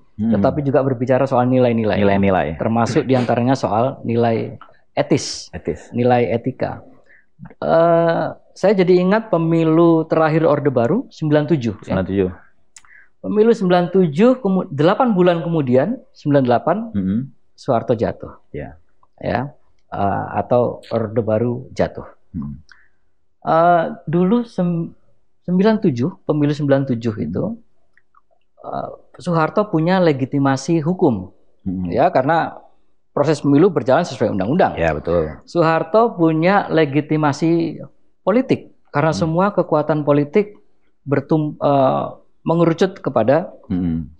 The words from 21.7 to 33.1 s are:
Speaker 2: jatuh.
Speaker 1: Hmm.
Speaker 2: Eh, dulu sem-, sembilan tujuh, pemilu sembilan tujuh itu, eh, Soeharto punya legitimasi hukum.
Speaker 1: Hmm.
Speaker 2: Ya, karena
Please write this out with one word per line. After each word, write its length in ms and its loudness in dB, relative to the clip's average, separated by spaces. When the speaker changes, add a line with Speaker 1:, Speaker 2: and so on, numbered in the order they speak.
Speaker 2:
jatuh. 320 -6
Speaker 1:
Hmm. 240 -10
Speaker 2:
Eh, 360 2
dulu 400 0
sem-, 480 -4
sembilan 320 2
tujuh, 480 -2
pemilu 240 0
sembilan 400 0
tujuh 240 -4
itu, 280 -6
eh, 300 -10
Soeharto 560 0
punya 320 2
legitimasi 800 0
hukum. 480 0
Speaker 1:
Hmm. 240 -4
Speaker 2:
Ya, 240 2
karena 480 0